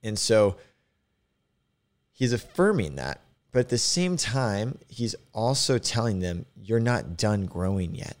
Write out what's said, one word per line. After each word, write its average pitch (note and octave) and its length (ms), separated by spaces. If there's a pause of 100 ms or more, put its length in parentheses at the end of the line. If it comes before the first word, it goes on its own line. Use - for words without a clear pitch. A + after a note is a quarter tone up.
And G#2+ 160
so G#2+ 380 (1500)
he's B2 220
affirming B2 640
that, C2+ 240 (320)
but B2+ 80
at B2 80
the B2 100
same F3+ 380
time, A#2 640 (100)
he's A#2 260 (180)
also B2 460
telling A2+ 400
them, F2 280 (100)
"You're A2 240
not A2+ 360
done G#2 300
growing F#2 480
yet. - 260